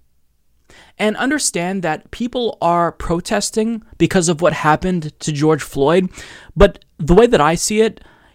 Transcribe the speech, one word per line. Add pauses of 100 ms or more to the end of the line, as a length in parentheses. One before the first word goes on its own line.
(960)
And
understand
that
people
are
protesting (160)
because
of
what
happened
to
George
Floyd, (480)
but (140)
the
way
that
I
see
it (340)